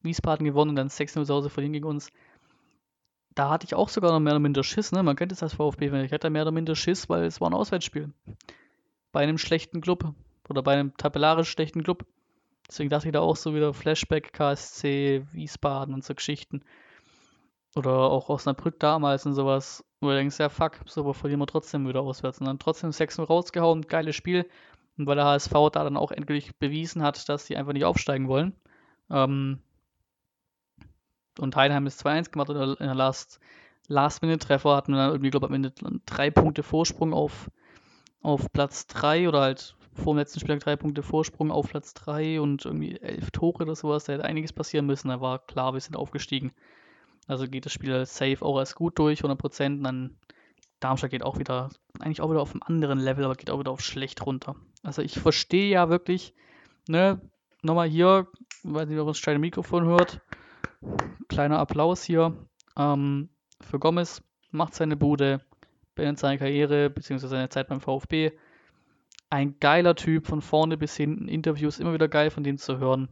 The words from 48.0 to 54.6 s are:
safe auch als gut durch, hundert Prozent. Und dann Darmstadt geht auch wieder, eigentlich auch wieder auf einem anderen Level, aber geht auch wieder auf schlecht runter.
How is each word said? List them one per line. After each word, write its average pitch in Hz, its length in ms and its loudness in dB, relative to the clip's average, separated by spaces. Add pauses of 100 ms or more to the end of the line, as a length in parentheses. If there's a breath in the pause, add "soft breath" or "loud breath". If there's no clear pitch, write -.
safe 135 400 -2
auch 139 140 2
als 135 160 -2
gut 165 240 -2
durch, 151 240 2
hundert 139 160 0
Prozent. 143 400 -2
Und 139 60 -4
dann 127 320 -6 (640 soft breath)
Darmstadt 131 320 -2
geht 127 100 -6
auch 135 160 -4
wieder, 131 320 -4 (300)
eigentlich 156 200 -4
auch 156 100 0
wieder 156 120 2
auf 151 80 -4
einem - 140 -10
anderen 147 340 2
Level, 131 260 0
aber 131 120 0
geht - 140 -12
auch 139 100 -2
wieder 135 100 -4
auf 131 100 -8
schlecht - 460 -8
runter. 139 300 -6 (260)